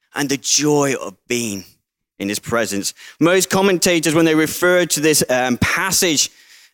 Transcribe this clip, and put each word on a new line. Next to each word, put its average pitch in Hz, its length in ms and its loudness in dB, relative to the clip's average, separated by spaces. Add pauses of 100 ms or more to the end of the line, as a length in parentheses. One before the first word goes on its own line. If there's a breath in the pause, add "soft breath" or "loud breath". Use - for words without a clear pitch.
(140)
and 143 160 -2
the 139 80 -2
joy 143 580 0
of 92 200 -10 (120)
being 113 380 -4 (540)
in 98 100 -4
his 104 100 -6
presence. 101 540 -4 (260 loud breath)
Most 180 300 2
commentators, 180 640 2
when 165 120 4
they 160 100 4
refer 175 500 2
to - 140 -4
this, 151 300 2
um, 127 280 0
passage, 175 720 -2 (440 soft breath)